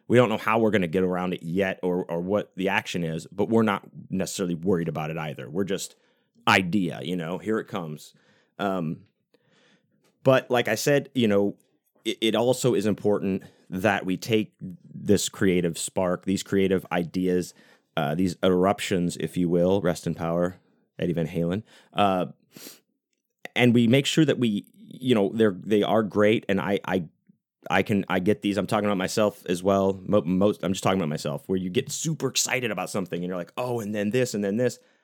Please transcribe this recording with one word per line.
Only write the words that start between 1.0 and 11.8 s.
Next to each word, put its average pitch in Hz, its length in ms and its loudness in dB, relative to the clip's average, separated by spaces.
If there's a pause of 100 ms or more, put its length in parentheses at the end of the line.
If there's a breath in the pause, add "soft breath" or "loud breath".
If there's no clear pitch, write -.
around 90 300 -2
it - 80 -8
yet 92 400 -2
or, 90 240 0
or 85 140 -4
what 95 360 -2
the 92 140 -2
action 95 340 -2
is, 80 280 -6
but 92 180 -2
we're 113 140 4
not 101 200 0 (260)
necessarily 92 440 -4
worried 85 360 -2
about 78 200 -6
it 80 80 -8
either. 69 320 -10
We're 90 140 -4
just 92 320 -6 (520)
idea, 92 540 2
you 82 140 -6
know, 85 240 -6
here 107 200 -4
it - 80 -10
comes. 80 460 -10 (460 soft breath)
Um, 92 380 -4 (1300 soft breath)
but 131 280 4
like 120 160 2
I 110 80 0
said, 139 400 0
you 113 140 2
know, 101 260 2 (480)